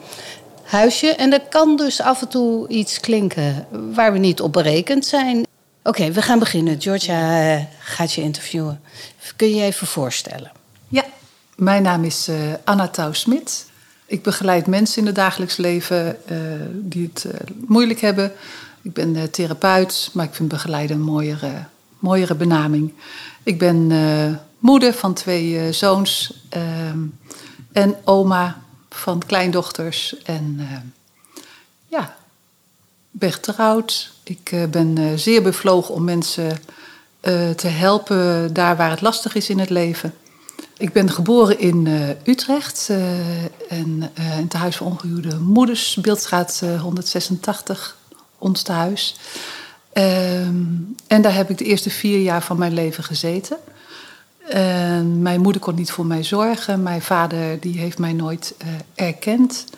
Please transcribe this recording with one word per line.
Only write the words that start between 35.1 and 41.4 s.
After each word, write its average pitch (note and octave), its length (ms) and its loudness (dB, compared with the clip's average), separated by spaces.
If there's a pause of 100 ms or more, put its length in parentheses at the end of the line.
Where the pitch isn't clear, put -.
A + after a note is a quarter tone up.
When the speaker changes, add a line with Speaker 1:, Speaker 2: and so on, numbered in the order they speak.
Speaker 2:
zeer A3 280 4
bevlogen F#3 520 2
om D#3+ 100 -2
mensen, E3 540 -2 (600)
eh, F3 300 0
te E3 160 -4
helpen F3 840 2
daar F3 240 4
waar E3 140 2
het D#3+ 100 -4
lastig A3 340 0
is G#3 140 -2
in G3 100 0
het F#3+ 120 0
leven. E3+ 440 -2 (600)
Ik F#3+ 160 -4
ben G3 180 4
geboren G#3+ 480 4